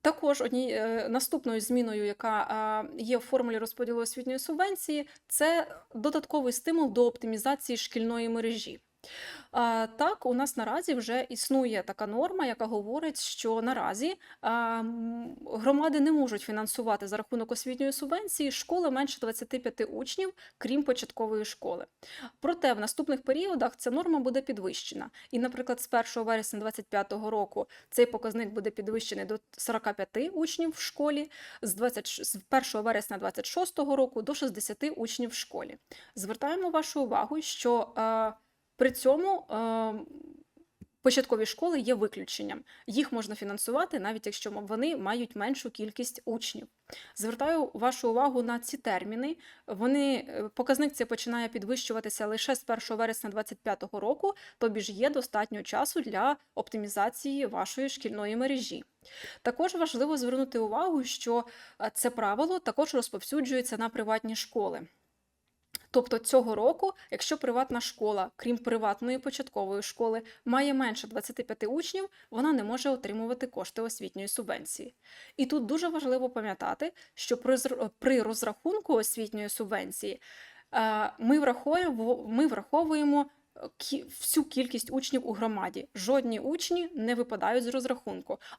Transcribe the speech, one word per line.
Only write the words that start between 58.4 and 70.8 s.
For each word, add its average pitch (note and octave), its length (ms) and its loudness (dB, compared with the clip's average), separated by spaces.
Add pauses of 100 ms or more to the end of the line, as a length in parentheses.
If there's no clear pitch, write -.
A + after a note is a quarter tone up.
Також E4 340 0
важливо D4+ 420 2
звернути B3+ 420 0
увагу, C4+ 440 2
що, A#3 420 0 (360)
е, A3 120 -2
це - 160 0
правило B3 500 2
також - 340 0
розповсюджується B3+ 840 -2
на A3+ 120 -2
приватні A3 460 -2
школи. F3 520 -4 (1040)
Тобто B3+ 260 4
цього A#3 380 4
року, E4 380 4 (180)
якщо - 260 -2
приватна B3 440 0
школа, G#3 540 -2
крім A#3 220 0
приватної A#3 600 0
початкової G3+ 640 -4
школи, A3+ 400 0 (240)
має C#4 280 4
менше A#3+ 340 0